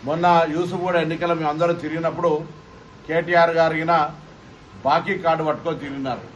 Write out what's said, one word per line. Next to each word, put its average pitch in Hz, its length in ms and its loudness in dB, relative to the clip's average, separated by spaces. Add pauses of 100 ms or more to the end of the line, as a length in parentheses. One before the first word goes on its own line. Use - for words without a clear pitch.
మొన్న 170 180 0 (280)
యూసుఫ్గూడ 180 400 -2 (100)
ఎన్నికల 165 340 -2
మేము 156 140 -2
అందరం 170 220 2 (100)
తిరిగినప్పుడు, 165 480 -2 (760)
కేటీఆర్ 170 520 2
గారిన 165 340 2 (920)
బాకీ 170 360 0
కార్డు 160 280 2
పట్టుకొని 151 340 -4
తిరిగినారు. 131 400 -8 (100)